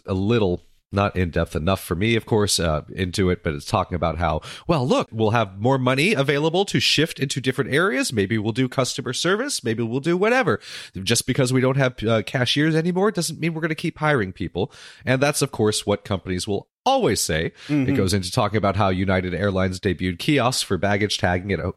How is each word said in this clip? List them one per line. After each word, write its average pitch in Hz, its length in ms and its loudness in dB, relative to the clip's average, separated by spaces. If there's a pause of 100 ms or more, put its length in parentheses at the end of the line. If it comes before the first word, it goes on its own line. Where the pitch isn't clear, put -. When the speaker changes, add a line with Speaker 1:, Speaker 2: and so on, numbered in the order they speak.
Speaker 1:
a 101 80 -2
little, 98 500 2 (260)
not 98 280 0
in 90 140 2
depth 82 220 -2
enough 87 300 0
for 90 120 -4
me, 110 200 2
of 110 100 -2
course, 104 360 2
uh, 78 200 0 (140)
into 92 340 0
it, 90 140 -2
but 82 100 -2
it's 73 120 -8
talking 95 300 0
about 80 240 -2
how, 80 200 0 (300)
well, 139 180 2
look, 254 240 0
we'll 110 200 0
have 101 280 0
more 131 180 2
money 131 360 2
available 151 500 0
to 165 160 0
shift - 400 2
into 135 220 -4
different 127 320 -2
areas. 202 400 0
Maybe 104 240 0
we'll 107 160 -2
do 127 160 0
customer 127 420 -4
service. 208 540 -2
Maybe 113 180 -2
we'll 117 160 -2
do 165 160 0
whatever. 208 460 2 (340)
Just 95 320 -2
because 127 240 2
we 131 80 2
don't 127 160 4
have, 131 300 0
uh, 110 180 2
cashiers 143 500 0
anymore 180 380 0
doesn't 165 260 -4
mean 160 160 -2
we're 156 100 -8
gonna 160 120 -2
keep 165 220 -6
hiring 139 340 0
people. 90 400 -4 (340)
And 127 160 2
that's, 143 200 0
of 139 100 0
course, - 340 0
what 101 200 0
companies 92 420 -4
will 104 220 -4 (160)
always 233 340 2
say. 80 320 -2 (160)
Speaker 2:
Mm-hmm. 143 240 2
Speaker 1:
It 92 60 0
goes 95 160 2
into 92 180 -2
talking 110 240 0
about 98 220 0
how 104 100 4
United 92 480 0
Airlines 92 460 0
debuted 90 380 -2
kiosks 127 440 2
for 98 140 0
baggage 101 400 0
tagging 92 340 0
at 85 80 0
O-, - 180 -4